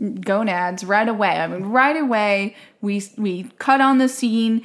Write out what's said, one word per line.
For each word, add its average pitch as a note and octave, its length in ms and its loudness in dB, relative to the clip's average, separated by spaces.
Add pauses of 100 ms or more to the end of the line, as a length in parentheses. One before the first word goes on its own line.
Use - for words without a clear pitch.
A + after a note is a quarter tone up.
(200)
gonads F#3 640 -2
right G#3 240 0
away. G#3 220 0 (100)
I E3 60 -2
mean, F3+ 180 -8
right C4 320 2
away, G#3 580 0 (280)
we, G3+ 200 -2 (140)
we F#3 280 -4 (140)
cut C4+ 220 2
on C4+ 160 6
the C4 140 4
scene, A3+ 540 0